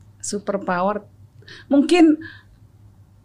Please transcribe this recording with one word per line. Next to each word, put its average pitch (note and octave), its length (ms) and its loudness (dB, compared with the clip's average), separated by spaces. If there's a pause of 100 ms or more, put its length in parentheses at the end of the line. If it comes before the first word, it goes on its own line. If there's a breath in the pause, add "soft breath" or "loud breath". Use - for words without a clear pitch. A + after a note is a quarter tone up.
(180)
Superpower, G3 840 -6 (640 loud breath)
mungkin D#4 480 4 (1080 loud breath)